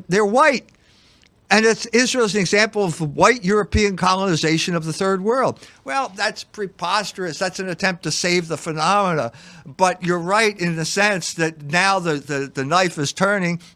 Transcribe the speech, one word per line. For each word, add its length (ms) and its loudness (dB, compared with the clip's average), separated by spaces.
they're 160 2
white. 420 2
And 140 6
it's, 220 2
Israel 380 2
is 100 -2
an 60 2
example 420 2
of 180 -2
white 420 2
European 540 0
colonization 800 0
of 100 -2
the 80 -6
third 280 -2
world. 380 0
Well, 320 -4
that's 280 -4
preposterous. 960 -6
That's 180 -4
an 100 -8
attempt 360 -4
to 80 -4
save 380 0
the 60 -2
phenomena. 760 0
But 380 0
you're 160 0
right 420 2
in 140 -2
the 100 -4
sense 480 0
that 300 -4
now 340 2
the, 200 0
the, 360 -6
the 100 -4
knife 360 0
is 120 -2
turning 480 -2